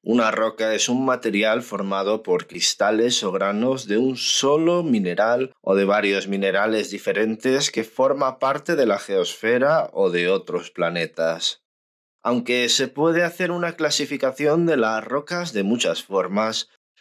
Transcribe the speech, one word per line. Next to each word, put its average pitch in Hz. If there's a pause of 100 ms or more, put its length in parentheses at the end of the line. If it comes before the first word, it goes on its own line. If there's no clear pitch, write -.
Una 113
roca 110
es -
un 127
material 113
formado 98
por 90
cristales 110
o 95
granos 107
de 104
un 131
solo 165
mineral 113
o 98
de 98
varios 98
minerales 101
diferentes 110
que -
forma 135
parte 143
de 135
la 98
geosfera 120
o 98
de 87
otros 90
planetas. 85 (560)
Aunque 120
se 127
puede 165
hacer 170
una 175
clasificación 147
de 160
las 110
rocas 151
de 104
muchas 98
formas, 98 (320)